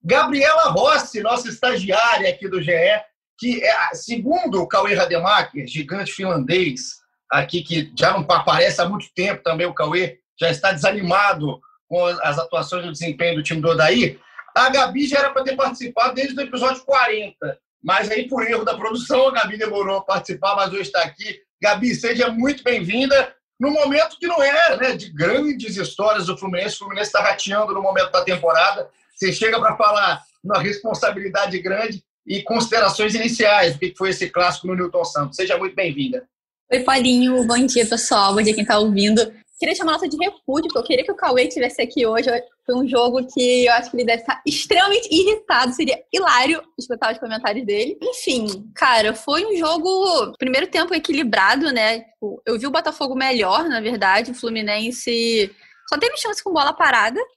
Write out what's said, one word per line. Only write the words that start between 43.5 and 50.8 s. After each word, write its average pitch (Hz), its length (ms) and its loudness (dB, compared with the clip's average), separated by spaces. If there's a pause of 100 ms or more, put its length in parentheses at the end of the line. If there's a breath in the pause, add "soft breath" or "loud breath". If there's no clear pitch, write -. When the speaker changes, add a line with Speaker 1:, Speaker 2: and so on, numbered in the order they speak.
Speaker 2:
eu 240 60 6
acho 240 180 2
que 262 60 -6
ele 240 100 0
deve 233 140 0
estar - 260 -4
extremamente 403 640 2
irritado. 330 600 2
Seria 269 260 -2 (140)
hilário 311 500 2 (160)
escutar 240 340 -4
os 226 60 -8
comentários 220 480 -4
dele. 220 340 -2
Enfim, 233 760 -4
cara, 226 400 2
foi 311 300 -4
um 427 140 -2
jogo, 339 800 0
primeiro 262 280 0
tempo 359 280 0